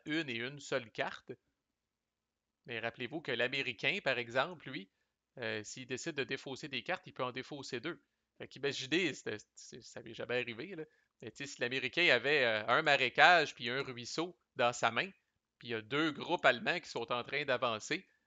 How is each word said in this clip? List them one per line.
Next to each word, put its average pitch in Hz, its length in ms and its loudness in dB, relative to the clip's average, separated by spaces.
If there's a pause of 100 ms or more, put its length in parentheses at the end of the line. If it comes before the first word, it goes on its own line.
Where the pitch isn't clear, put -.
une 156 240 -2
et 117 80 -4
une 135 220 -6
seule 123 320 -4
carte. - 400 -6 (1300)
Mais 120 120 -6
rappelez-vous 120 420 -6
que 143 120 -4
l'Américain, 127 720 0
par 127 140 2
exemple, 131 520 -2
lui, 165 180 -10 (500)
euh, 110 260 -4
s'il 127 220 -12
décide 131 280 -6
de 139 100 -2
défausser 135 440 -8
des 131 140 -6
cartes, - 240 -6
il 131 60 -18
peut 135 120 -4
en 127 80 -4
défausser 131 480 -8
deux. 160 200 -8 (380)
Fait 120 100 -12
qu'imaginez, 135 640 0
c'est, 110 240 -6 (160)
c'est, - 280 -16
ça - 200 -16
m'est 120 120 -14
jamais 123 260 -2
arrivé, 120 340 -8
là. 156 100 -10 (360)
Mais 113 100 -10
tu - 80 -20
sais, 139 80 -8
si - 140 -14
l'Américain 131 480 2
avait, 135 360 4
euh, 110 220 2
un 127 160 4
marécage 147 720 6
puis 120 140 -6
un 131 140 -2
ruisseau 131 540 -6 (200)
dans 120 160 4
sa 120 180 2
main, 135 200 0 (480)
puis 123 100 -16
il - 20 -12
y 117 40 -2
a 110 60 -2
deux 139 300 0
groupes 147 340 -2
allemands 135 360 6
qui - 80 -16
sont 120 240 -4
en 120 100 0
train 139 220 -4
d'avancer, 127 640 0 (200)